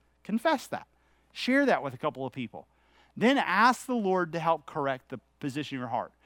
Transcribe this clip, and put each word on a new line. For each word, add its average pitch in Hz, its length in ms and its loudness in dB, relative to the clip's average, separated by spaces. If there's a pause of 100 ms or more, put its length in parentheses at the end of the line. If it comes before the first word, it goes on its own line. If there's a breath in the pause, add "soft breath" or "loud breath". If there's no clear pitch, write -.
(240)
Confess 254 440 0
that. - 180 -10 (460)
Share 277 340 2
that 156 160 4
with 135 120 -6
a - 40 -12
couple 135 280 -4
of 123 60 -10
people. 110 340 -10 (500 soft breath)
Then 247 220 4
ask 214 480 2
the 254 80 -2
Lord 185 380 0
to 165 80 -4
help 160 260 0
correct 139 440 -4
the 123 100 -8 (180)
position 139 380 -6
of 127 40 -8
your 123 80 -8
heart. 113 240 -4 (140 soft breath)